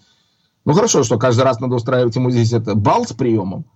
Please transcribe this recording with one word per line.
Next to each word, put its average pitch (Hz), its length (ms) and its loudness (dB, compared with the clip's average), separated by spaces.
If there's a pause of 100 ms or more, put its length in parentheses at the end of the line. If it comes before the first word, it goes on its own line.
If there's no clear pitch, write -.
(640)
Ну, 143 80 2
хорошо, 190 300 2
что 120 140 -2
каждый 123 280 2
раз 123 160 0
надо 123 140 -4
устраивать 123 400 0
ему 127 160 0
здесь 117 200 2
это 110 240 -2
бал 170 300 2
с - 80 -10
приемом. 110 520 -4 (100)